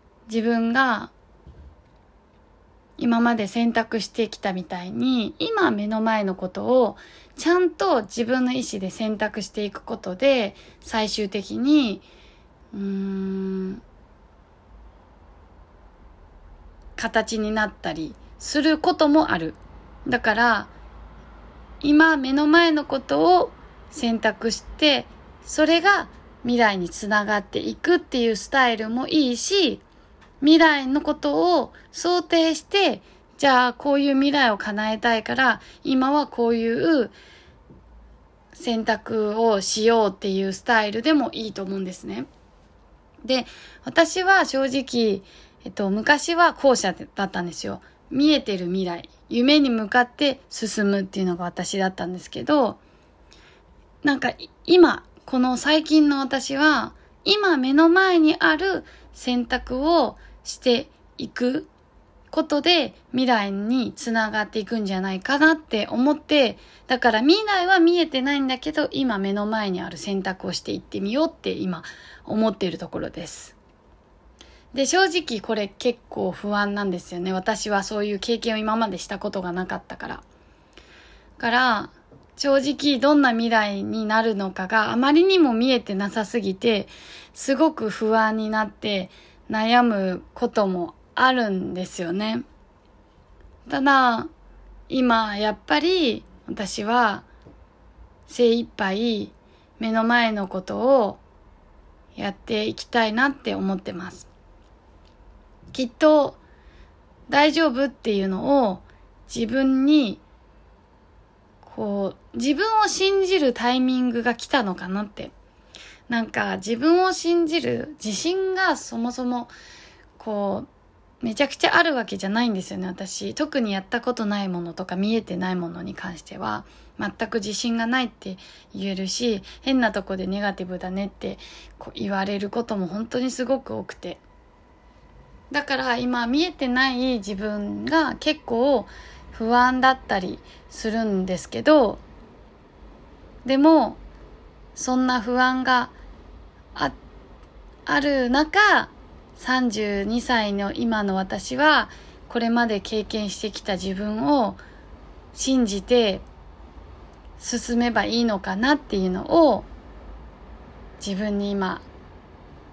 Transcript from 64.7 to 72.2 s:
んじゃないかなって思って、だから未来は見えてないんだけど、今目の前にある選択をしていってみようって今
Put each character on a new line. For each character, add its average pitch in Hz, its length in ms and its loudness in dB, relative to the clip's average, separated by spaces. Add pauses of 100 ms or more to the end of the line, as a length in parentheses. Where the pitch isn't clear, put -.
ん 208 60 -4
じ 190 80 -4
ゃ 185 80 -4
な 190 120 -4
い 190 60 -6
か 262 180 -2
な 311 160 6
っ - 40 2
て 214 300 -4
思 269 280 2
っ - 20 -12
て、 269 400 2 (300)
だ 254 120 0
か 240 120 4
ら 214 100 2
未 359 240 4
来 381 220 0
は 381 120 4
見 339 200 6
え 320 80 2
て 262 140 -2
な 277 120 0
い 277 80 0
ん 262 60 0
だ 262 100 -2
け 311 140 -6
ど、 302 200 -2
今 247 280 -2
目 196 140 -2
の 208 120 -4
前 214 260 -2
に 170 100 -4
あ 175 80 -8
る 170 80 -12
選 196 260 -4
択 190 240 -6
を 180 40 -6
し - 80 -6
て - 120 -10
い 202 60 -4
っ 196 40 -10
て - 180 -10
み 202 140 -4
よ 302 120 2
う - 40 -4
っ - 20 -8
て - 200 -8
今 185 320 -6 (420)